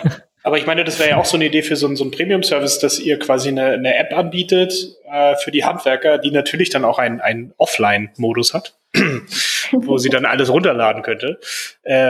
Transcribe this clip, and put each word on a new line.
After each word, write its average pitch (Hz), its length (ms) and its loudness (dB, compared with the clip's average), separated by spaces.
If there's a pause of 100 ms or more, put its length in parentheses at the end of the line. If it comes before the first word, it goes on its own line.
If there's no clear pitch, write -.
(440)
aber 147 140 2
ich 143 100 -2
meine, 165 160 2
das 160 160 -4
wäre 151 120 4
ja 143 60 2
auch 170 80 4
so - 120 2
eine 160 80 2
Idee 151 160 2
für 151 160 -2
so 143 100 2
einen, 143 80 -2
so 135 80 -2
einen 131 80 -6
Premium-Service, 165 680 0
dass 139 200 0
ihr 147 180 0
quasi 131 300 0
eine, 131 200 0
eine 127 280 2
App - 200 -2
anbietet, 180 580 0 (360)
äh, 143 280 2
für - 140 -6
die 147 120 2
Handwerker, 147 540 2
die 143 140 -4
natürlich 165 380 0
dann 131 140 0
auch 113 160 2
einen, 117 220 -2
einen 117 360 -4
Offline-Modus 113 960 0
hat, - 240 -10 (160)
<clears throat> - 40 -4 (760)
wo 233 260 0
sie 127 120 0
dann 131 160 2
alles 127 260 2
runterladen 120 500 2
könnte. 120 380 -6 (440)
Äh, 135 120 0 (140)